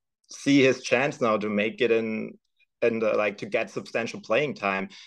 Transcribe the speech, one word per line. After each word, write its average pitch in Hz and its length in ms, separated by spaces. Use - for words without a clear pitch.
see 139 320
his 131 220
chance 139 360
now 113 180
to 104 120
make 104 320
it 117 100
in, 113 460
in 113 180
the, 107 140
like, 104 260
to 120 60
get 110 260
substantial 113 500
playing 123 320
time. 98 360